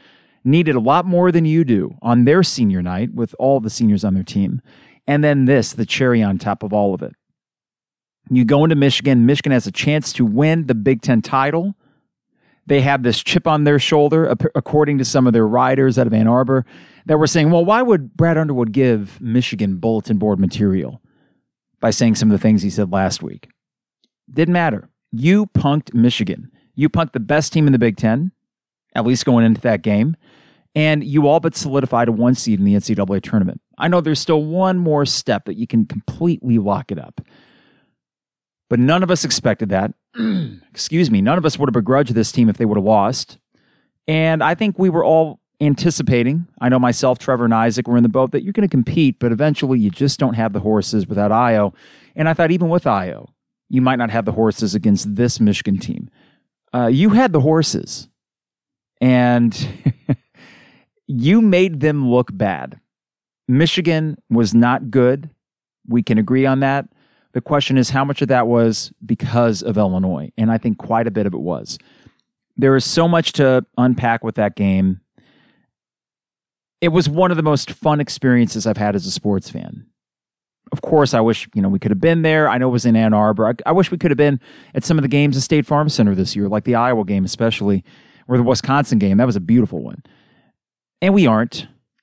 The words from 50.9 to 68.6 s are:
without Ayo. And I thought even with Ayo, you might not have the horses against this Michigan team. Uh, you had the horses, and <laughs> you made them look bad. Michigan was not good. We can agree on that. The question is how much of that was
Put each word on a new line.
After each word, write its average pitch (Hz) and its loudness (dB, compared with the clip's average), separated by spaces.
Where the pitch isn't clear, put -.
without 104 -2
Ayo. 110 2
And 160 -2
I 165 0
thought 165 0
even 175 0
with 170 0
Ayo, 92 -4
you 127 0
might 127 2
not 117 -2
have 113 -4
the 104 -2
horses 107 -2
against 101 0
this 120 -2
Michigan 101 0
team. - -10
Uh, 123 0
you 156 4
had 226 2
the 151 2
horses, - -2
and 123 0
<laughs> - -20
you 147 2
made 185 2
them 143 0
look 120 0
bad. 92 -6
Michigan 156 0
was 113 0
not 120 2
good. 131 0
We 117 0
can 110 0
agree 127 0
on 131 0
that. 139 -2
The 127 -4
question 139 0
is 127 2
how 135 0
much 143 -4
of 123 0
that 123 2
was 117 0